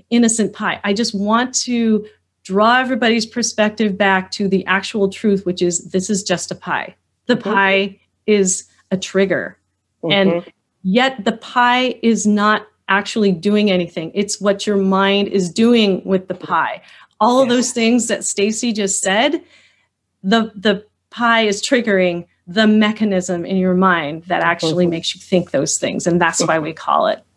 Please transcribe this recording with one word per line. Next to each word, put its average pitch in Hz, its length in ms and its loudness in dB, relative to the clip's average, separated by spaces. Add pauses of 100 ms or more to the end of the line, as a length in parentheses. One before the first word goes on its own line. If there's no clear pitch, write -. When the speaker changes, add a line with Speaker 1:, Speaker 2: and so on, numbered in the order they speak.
(100)
Speaker 1:
innocent 226 420 2
pie. - 320 -6
I 202 80 0
just 220 220 -2
want 220 480 0
to 226 440 0 (360)
draw 214 360 2
everybody's 233 460 0
perspective 214 720 -2
back 196 360 0
to 202 160 -2
the 190 180 0
actual 196 420 0
truth, 196 380 -2
which 180 160 -4
is 175 300 -4
this 190 180 -2
is 196 120 -2
just - 280 -4
a 190 40 -8
pie. - 400 -8 (320)
The 240 100 2
Speaker 2:
Mm-hmm. 202 160 -4
Speaker 1:
pie 196 480 2 (260)
is 202 380 2 (260)
a 190 80 -2
trigger. 185 580 -2 (540)
And 196 220 4
Speaker 2:
Mm-hmm. 170 180 -4 (320)
Speaker 1:
yet 240 420 0
the 226 140 0
pie 247 640 0
is 214 240 2
not 208 400 2 (220)
actually 202 440 0
doing 208 380 2
anything. 170 420 -2
It's - 300 -4
what 202 240 0
your 208 100 0
mind 196 520 2
is 185 200 0
doing 220 560 2
with 185 240 -2
the 180 60 -6
pie. 160 480 -4 (360)
All 247 220 4
of 262 80 4
Speaker 2:
Yes. 240 80 2
Speaker 1:
those 247 160 0
things 233 360 2
that - 160 -4
Stacy 214 500 -2
just 196 260 -2
said, 254 420 0 (800)
the, 220 320 0
the 208 300 -2 (240)
pie 226 380 0
is 202 160 -2
triggering 185 640 0 (200)
the 214 200 2
mechanism 214 800 2
in 196 100 -2
your 185 180 2
mind 170 500 0
that 170 180 -2
actually 170 420 0
Speaker 2:
Mm-hmm. 170 60 2
Speaker 1:
makes 170 240 -6
you - 80 -20
think 180 300 -2
those - 260 -2
things. - 280 -4
And 175 140 2
that's 170 260 0
why 165 120 2
we 156 160 -6
call - 320 0
it - 180 -2 (120)